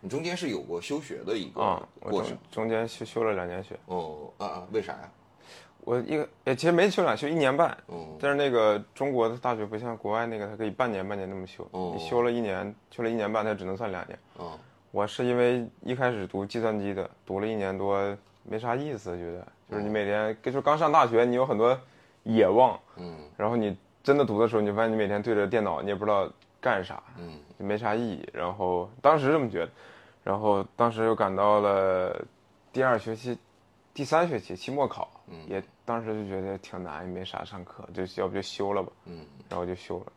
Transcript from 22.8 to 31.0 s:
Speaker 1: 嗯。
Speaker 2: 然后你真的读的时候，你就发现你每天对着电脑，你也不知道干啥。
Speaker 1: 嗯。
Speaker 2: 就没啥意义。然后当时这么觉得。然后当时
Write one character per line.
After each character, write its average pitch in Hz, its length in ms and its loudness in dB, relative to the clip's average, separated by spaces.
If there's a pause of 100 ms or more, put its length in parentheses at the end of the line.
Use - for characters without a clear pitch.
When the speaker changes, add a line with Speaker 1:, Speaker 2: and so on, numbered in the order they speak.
Speaker 1:
嗯。 87 220 -12 (180)
Speaker 2:
然 104 140 0
后 120 80 0
你 104 200 0 (240)
真 139 160 4
的 143 60 6
读 107 180 2
的 117 60 6
时 113 80 0
候， 107 60 4
你 104 60 2
就 104 60 0
发 110 100 2
现 113 100 2
你 - 20 0
每 107 100 2
天 101 160 0
对 110 140 0
着 101 100 4
电 107 160 2
脑， 87 200 -2
你 98 80 -4
也 101 60 0
不 98 100 -4
知 104 40 0
道 98 220 2 (300)
干 107 200 2
啥。 87 220 -10 (140)
Speaker 1:
嗯。 82 240 -14 (180)
Speaker 2:
就 98 60 -8
没 104 120 0
啥 107 160 0
意 117 80 0
义。 107 300 -6
然 87 240 -4
后 90 340 0 (120)
当 151 180 6
时 139 140 4
这 160 40 4
么 127 120 0
觉 82 160 -2
得。 - 40 -14 (540)
然 98 160 0
后 101 260 4 (120)
当 117 120 4
时 110 140 0